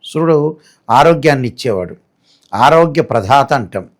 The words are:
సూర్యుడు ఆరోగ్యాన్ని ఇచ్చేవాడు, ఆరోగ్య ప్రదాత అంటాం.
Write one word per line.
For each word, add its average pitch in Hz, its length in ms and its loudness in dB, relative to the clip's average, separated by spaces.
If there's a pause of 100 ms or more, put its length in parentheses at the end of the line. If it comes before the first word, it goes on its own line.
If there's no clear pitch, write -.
సూర్యుడు 160 260 -2 (540)
ఆరోగ్యాన్ని 143 600 2
ఇచ్చేవాడు, 95 440 -6 (680)
ఆరోగ్య 160 440 2
ప్రదాత 120 400 0 (100)
అంటాం. 92 260 -10 (140)